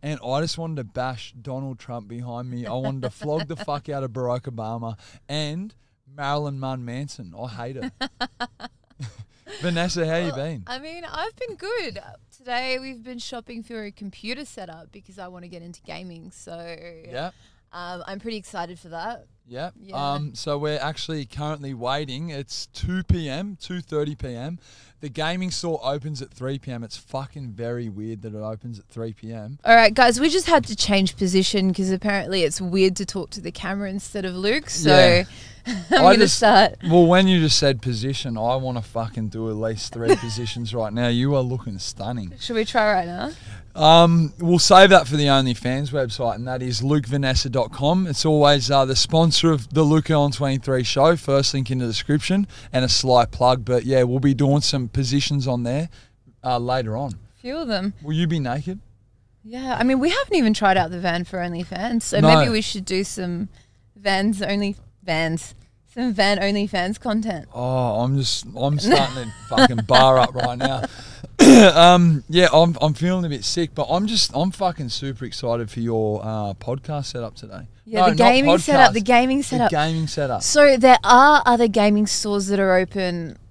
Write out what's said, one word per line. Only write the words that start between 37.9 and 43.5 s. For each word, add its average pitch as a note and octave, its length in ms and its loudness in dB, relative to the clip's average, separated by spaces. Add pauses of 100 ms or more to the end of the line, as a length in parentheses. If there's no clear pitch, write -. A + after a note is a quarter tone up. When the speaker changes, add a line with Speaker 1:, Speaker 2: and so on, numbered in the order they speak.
Speaker 1:
I A#2 180 -2
wanna B2+ 260 -6
fucking A2 460 -8
do A2 220 -8
at A2 80 -6
least A2 360 -6
three A#2 220 2
Speaker 2:
<laughs> - 0 -
Speaker 1:
positions A2+ 580 -8
right A2 200 -4
now. A#2+ 160 0
You B2+ 260 0
are C3 60 0
looking B2 380 -8
stunning. G2+ 600 -10
Speaker 2:
Should - 160 -8
we A3 80 -2
try G#3+ 300 0
right F#3 140 -2
now? F3+ 240 -10 (440)